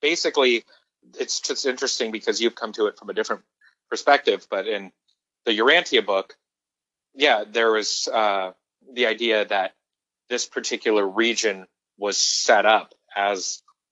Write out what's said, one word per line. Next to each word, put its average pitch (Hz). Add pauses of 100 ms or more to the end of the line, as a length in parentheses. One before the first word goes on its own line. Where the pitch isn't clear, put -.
basically, 147 (540)
it's -
just -
interesting 127
because 107
you've 113
come 107
to 107
it 98
from 101
a 95
different 107 (460)
perspective. 120
But 98
in 98 (520)
the 107
Urantia 135
book, 95 (800)
yeah, 131
there 113
was, 107
uh, 98 (400)
the 120
idea 110
that 98 (540)
this 120
particular 107
region 104 (320)
was 98
set -
up 107 (200)
as 101 (300)